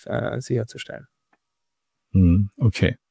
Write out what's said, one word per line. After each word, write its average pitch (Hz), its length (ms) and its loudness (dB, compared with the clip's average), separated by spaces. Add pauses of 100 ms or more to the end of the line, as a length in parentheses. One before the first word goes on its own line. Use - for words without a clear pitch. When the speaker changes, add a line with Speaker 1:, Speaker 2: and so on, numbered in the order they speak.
Speaker 1:
äh, 113 340 -6
sicherzustellen. 127 680 -8 (1040)
Speaker 2:
Hm, 95 460 4
okay. - 380 0 (140)